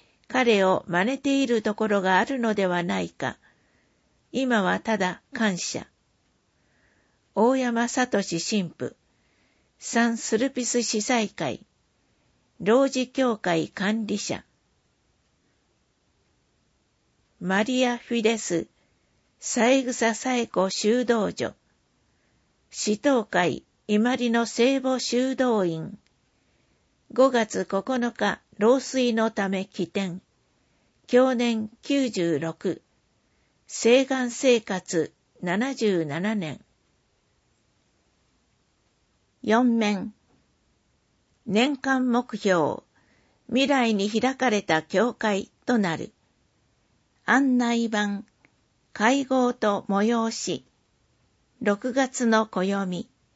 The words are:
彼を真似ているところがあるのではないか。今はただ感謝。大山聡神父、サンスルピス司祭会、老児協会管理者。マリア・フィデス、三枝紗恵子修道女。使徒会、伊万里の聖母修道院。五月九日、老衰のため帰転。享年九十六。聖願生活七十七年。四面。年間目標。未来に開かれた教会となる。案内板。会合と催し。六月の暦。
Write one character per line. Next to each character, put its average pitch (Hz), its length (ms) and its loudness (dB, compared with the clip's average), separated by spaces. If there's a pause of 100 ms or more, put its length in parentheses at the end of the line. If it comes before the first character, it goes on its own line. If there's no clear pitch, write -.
(280)
彼 233 360 2
を 185 240 2
真 175 180 0
似 262 140 -2
て 277 220 0
い 269 60 0
る 233 140 0
と 214 120 -2
こ 214 140 -2
ろ 202 140 2
が 185 180 4
あ 220 60 4
る 269 140 -4
の 226 140 0
で 196 140 0
は 175 160 0
な 185 180 -2
い 170 80 -6
か。 - 280 -8 (920)
今 247 300 0
は 185 180 0
た 220 180 -2
だ 180 240 -4 (120)
感 208 240 0
謝。 - 300 -8 (1500)
大 233 220 2
山 240 320 0
聡 247 340 0
神 180 480 -4
父、 - 260 -10 (840)
サ 233 300 0
ン 233 80 -4
ス - 200 -2
ル 269 140 -2
ピ 247 140 -6
ス 240 180 -2
司 214 180 -2
祭 220 280 0
会、 - 360 -8 (920)
老 240 280 4
児 262 220 -4
協 247 280 0
会 165 320 -2
管 214 360 -4
理 202 120 -4
者。 - 260 -8 (3000)
マ 190 240 0
リ 254 220 0
ア・ 240 120 -2
フ - 180 -6
ィ 233 60 0
デ 220 160 2
ス、 175 300 -4 (720)
三 247 400 2
枝 247 140 -2
紗 233 480 -2
恵 226 60 -4
子 - 220 0
修 233 360 0
道 208 260 0
女。 - 240 -6 (1160)
使 - 260 -4
徒 262 280 2
会、 175 380 -2 (260)
伊 208 100 2
万 247 180 0
里 240 120 -2
の 233 160 0
聖 254 360 2
母 262 180 -2
修 254 380 -2
道 233 260 2
院。 160 340 -6 (1160)
五 262 160 4
月 226 340 0
九 196 180 -2
日、 233 600 -2 (160)
老 240 220 4
衰 247 340 0
の 226 180 0
た 202 160 -4
め 190 160 -4
帰 - 200 -8
転。 185 340 -6 (920)
享 254 280 4
年 226 340 -2 (120)
九 277 280 0
十 170 280 0
六。 165 440 -4 (840)
聖 247 380 4
願 262 260 -2
生 240 300 2
活 185 540 -4 (280)
七 208 320 -2
十 202 300 0
七 170 320 -4
年。 156 240 -6 (2750)
四 233 360 2
面。 208 360 -2 (1300)
年 247 320 0
間 262 340 0
目 240 240 -2
標。 175 480 0 (640)
未 269 200 2
来 240 260 2
に 208 180 -2
開 240 240 0
か 262 140 0
れ 214 140 2
た 156 200 0
教 214 300 0
会 208 360 -4 (160)
と 247 120 2
な 180 180 0
る。 - 160 -10 (1120)
案 254 340 2
内 233 280 0
板。 208 400 -4 (680)
会 262 320 2
合 254 300 2
と 208 340 -2
催 226 440 0
し。 - 340 -6 (960)
六 208 320 -2
月 262 320 0
の 220 220 4
暦。 190 600 -4 (280)